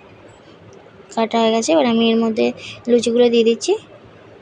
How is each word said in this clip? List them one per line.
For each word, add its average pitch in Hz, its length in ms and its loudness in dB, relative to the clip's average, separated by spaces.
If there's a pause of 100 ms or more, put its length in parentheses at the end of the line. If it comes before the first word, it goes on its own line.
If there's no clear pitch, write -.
(1120)
কাটা 226 280 -4
হয়ে 226 140 2
গেছে। 226 180 -2
এবার 294 220 2
আমি 226 160 0
এর 226 80 0
মধ্যে 226 280 -2 (420)
লুচিগুলো 240 420 2
দিয়ে 233 180 2
দিচ্ছি। 233 260 0 (680)